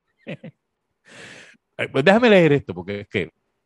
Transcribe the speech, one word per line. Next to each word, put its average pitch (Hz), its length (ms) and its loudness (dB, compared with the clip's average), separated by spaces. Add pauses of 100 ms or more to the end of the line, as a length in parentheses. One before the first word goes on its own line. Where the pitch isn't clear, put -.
<laughs> - 200 -20 (1500)
eh, 120 140 -8
pues 135 140 -2
déjame 226 240 4
leer 175 240 4
esto, 135 200 -4
porque 92 280 -12
es 101 80 -20
que 85 200 -8 (360)